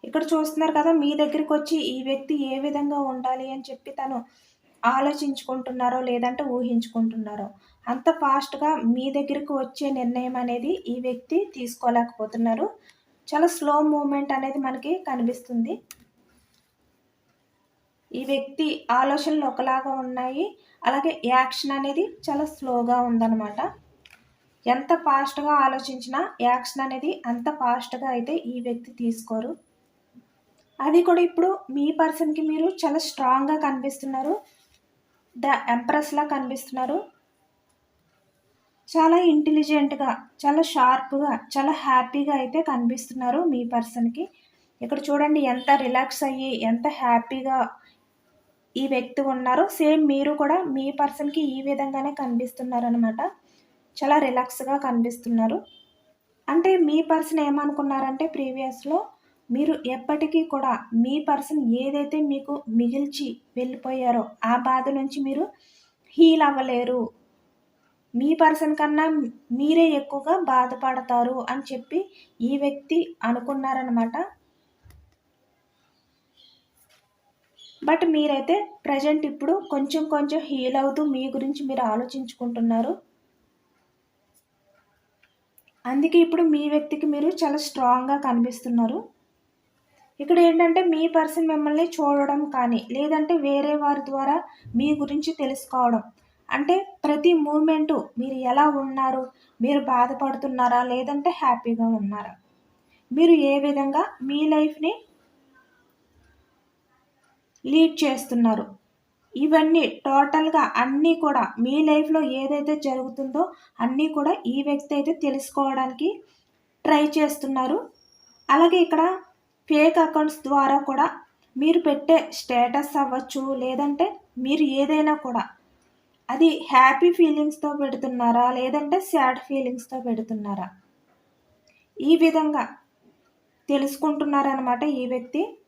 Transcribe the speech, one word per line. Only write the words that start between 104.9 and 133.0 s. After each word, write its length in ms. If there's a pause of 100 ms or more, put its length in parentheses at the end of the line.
లీడ్ 340
చేస్తున్నారు, 640 (720)
ఇవన్నీ 500 (160)
టోటల్గా 640 (140)
అన్నీ 400
కూడా 260 (160)
మీ 160 (100)
లైఫ్లో 360 (140)
ఏదైతే 460
జరుగుతుందో 640 (380)
అన్నీ 280
కూడా 240 (140)
ఈ 160
వ్యక్తి 320
అయితే 240
తెలుసుకోవడానికి 880 (760)
ట్రై 260
చేస్తున్నారు. 680 (720)
అలాగే 320
ఇక్కడ 220 (680)
ఫేక్ 300
అకౌంట్స్ 420
ద్వారా 400
కూడా 260 (500)
మీరు 240
పెట్టే 360 (160)
స్టేటస్ 640
అవ్వచ్చు, 460 (140)
లేదంటే 500 (320)
మీరు 260 (100)
ఏదైనా 420
కూడా 260 (840)
అది 200 (180)
హ్యాపీ 460
ఫీలింగ్స్తో 600
పెడుతున్నారా 800
లేదంటే 500
సాడ్ 400
ఫీలింగ్స్తో 580
పెడుతున్నారా, 680 (1300)
ఈ 200
విధంగా 480 (1040)